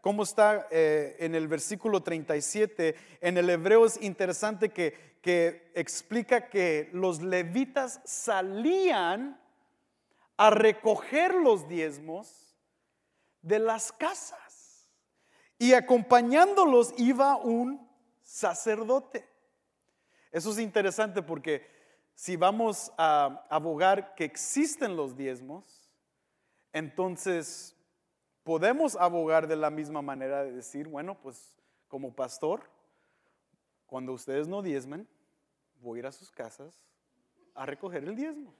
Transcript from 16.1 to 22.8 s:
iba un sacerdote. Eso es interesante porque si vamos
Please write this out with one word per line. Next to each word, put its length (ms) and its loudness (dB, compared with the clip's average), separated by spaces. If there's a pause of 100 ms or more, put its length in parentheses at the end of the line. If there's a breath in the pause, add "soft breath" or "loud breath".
iba 400 2
un 500 -4 (360)
sacerdote. 1080 -4 (1040)
Eso 180 -4
es 80 -4
interesante 640 -2
porque 480 -6 (460 soft breath)
si 220 -8
vamos 600 0